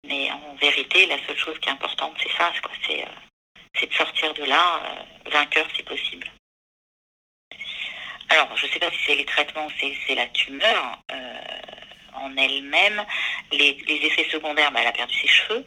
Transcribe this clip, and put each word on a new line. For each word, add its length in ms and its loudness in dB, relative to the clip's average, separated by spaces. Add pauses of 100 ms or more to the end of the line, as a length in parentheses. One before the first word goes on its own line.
Mais 240 -2
en 240 -12
vérité, 500 4
la 220 -4
seule 100 -4
chose 220 -4
qui 100 -2
est 40 -2
importante, 500 -4
c'est 80 -2
ça, 240 2
c'est 60 -4
quoi, 100 -8 (160)
c'est, 160 -4
euh, 80 -10 (640)
c'est 120 0
de 60 -6
sortir 400 0
de 120 -6
là, 380 4
euh, 460 -12
vainqueur 460 2
si 80 -2
possible. 440 -6 (2000)
Alors, 280 4
je 80 2
sais 140 -2
pas 100 2
si 160 -4
c'est 100 4
les 100 0
traitements, 420 0 (120)
c'est, 160 -2 (120)
c'est 80 0
la 120 0
tumeur, 680 0 (140)
euh, 260 -10 (760)
en 220 -6
elle-même. 680 2 (460)
Les, 220 6
les 320 -2
effets 240 2
secondaires, 420 2
bah, 100 0
elle 60 4
a 40 4
perdu 240 -4
ses 120 2
cheveux. 400 4